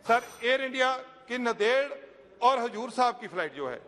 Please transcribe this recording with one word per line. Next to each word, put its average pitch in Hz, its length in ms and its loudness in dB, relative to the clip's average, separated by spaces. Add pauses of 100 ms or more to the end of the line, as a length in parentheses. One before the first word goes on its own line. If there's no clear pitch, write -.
सर, 233 140 6 (220)
Air 262 180 2
India 262 360 0
की - 400 -10
नंदेड़ 247 560 0 (480)
और 254 180 4
हजूर 233 320 -4
साहब 240 280 0
की 220 80 -12
flight 165 260 -4
जो 135 140 -6
है 123 200 -8